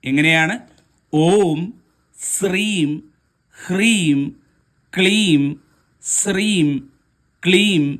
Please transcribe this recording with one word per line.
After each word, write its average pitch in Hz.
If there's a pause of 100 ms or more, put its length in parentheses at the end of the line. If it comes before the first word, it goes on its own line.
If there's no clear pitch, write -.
എങ്ങനെയാണ്? 160 (580)
"ഓം 165 (580)
ശ്രീം 190 (680)
ഹ്രീം 180 (760)
ക്ലീം 185 (600)
ശ്രീം 196 (760)
ക്ലീം 196 (160)